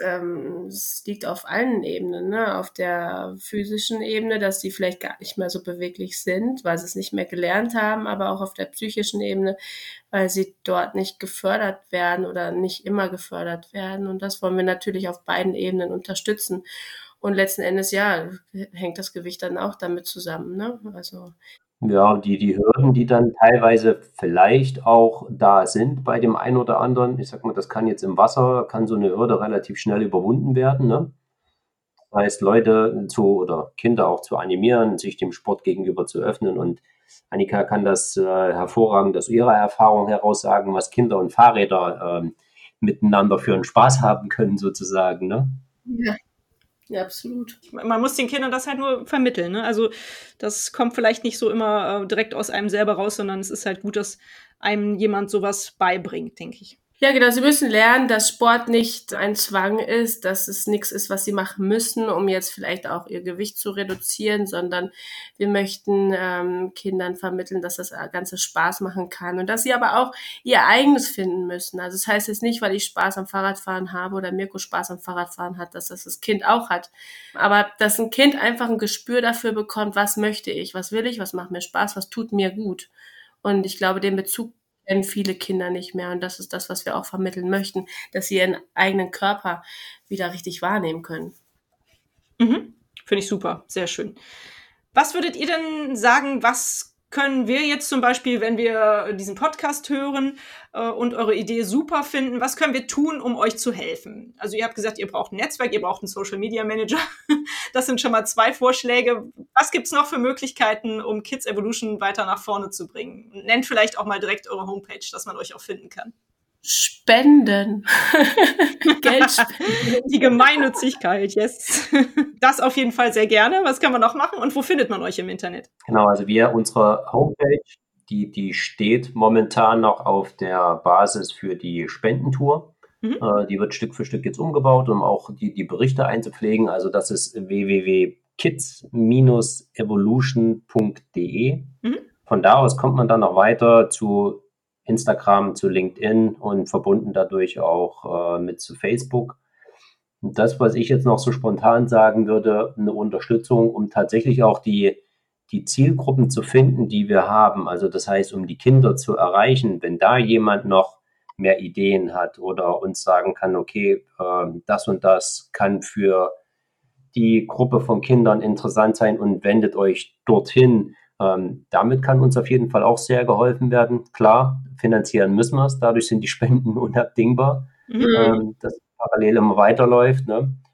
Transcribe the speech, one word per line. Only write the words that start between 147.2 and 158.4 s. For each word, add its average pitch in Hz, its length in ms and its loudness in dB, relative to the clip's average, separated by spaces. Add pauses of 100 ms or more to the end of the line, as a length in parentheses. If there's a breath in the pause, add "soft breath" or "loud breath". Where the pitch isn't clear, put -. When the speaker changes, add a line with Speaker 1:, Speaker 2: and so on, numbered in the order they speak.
Speaker 2:
auch, 85 800 -2
äh, - 20 -4
mit 87 220 -8
zu - 140 -18
Facebook. 120 640 -2 (840 soft breath)
Und - 160 -8
das, 113 220 2
was 120 160 4
ich 117 140 0
jetzt 135 160 2
noch 120 140 4
so 127 120 0
spontan 113 560 2
sagen 110 400 4
würde, 107 500 0
eine 104 140 -2
Unterstützung, 113 800 0
um 104 160 -4
tatsächlich 117 540 2
auch 107 160 4
die, 101 380 2 (540)
die - 140 -4
Zielgruppen 131 640 4
zu - 120 -2
finden, 131 460 4
die 104 220 0
wir 95 180 4
haben. 101 400 4
Also 90 220 -2
das 92 180 -6
heißt, 98 260 0
um 95 140 -6